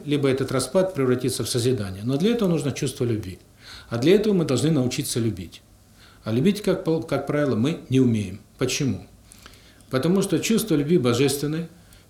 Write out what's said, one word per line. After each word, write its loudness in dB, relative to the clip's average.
либо 2
этот -2
распад 0
превратится 0
в -6
созидание. -2
Но -2
для 2
этого 2
нужно 0
чувство -4
любви. -4
А -4
для 6
этого 2
мы 2
должны 2
научиться 0
любить. -6
А -6
любить, 2
как -2
пол-, 0
как -4
правило, 0
мы 0
не 4
умеем. 2
Почему? -4
Потому 2
что 0
чувство 0
любви 2
божественной 0